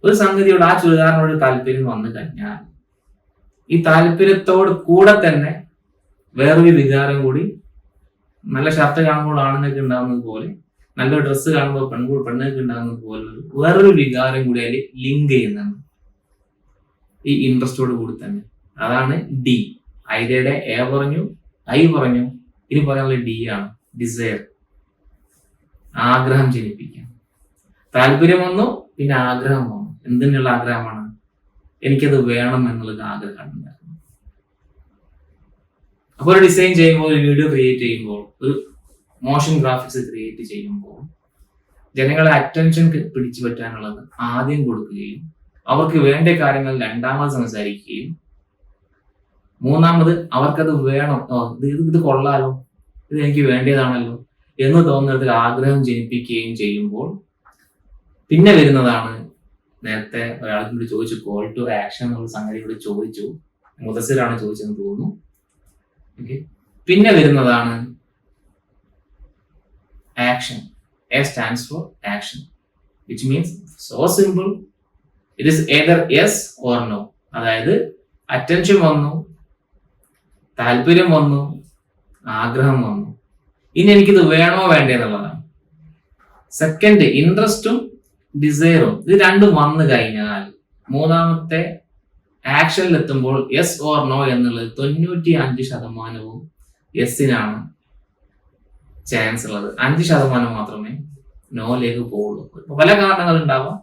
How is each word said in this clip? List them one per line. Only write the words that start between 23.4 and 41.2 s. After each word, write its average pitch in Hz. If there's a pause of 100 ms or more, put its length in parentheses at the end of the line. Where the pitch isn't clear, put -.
ആണ് 101 (320)
ഡിസയർ, 113 (1700)
ആഗ്രഹം 131
ജനിപ്പിക്കുക. - (880)
താല്പര്യം 151
വന്നു, 190 (320)
പിന്നെ 139 (120)
ആഗ്രഹം 131
വന്നു. 104 (300)
എന്തിനുള്ള 131
ആഗ്രഹമാണ്? 113 (840)
എനിക്കത് 139 (140)
വേണം 123
എന്നുള്ളത് 107
ആഗ്രഹമാണ് 104
ഉണ്ടാക്കുന്നത്. - (2250)
അപ്പൊ 135
ഒരു 190
ഡിസൈൻ 180
ചെയ്യുമ്പോൾ, 160
ഒരു 147
വീഡിയോ 143
ക്രിയേറ്റ് 127
ചെയ്യുമ്പോൾ, 113 (220)
ഒരു 135 (760)
മോഷൻ 151
ഗ്രാഫിക്സ് 127
ക്രിയേറ്റ് 113
ചെയ്യുമ്പോൾ 143 (1000)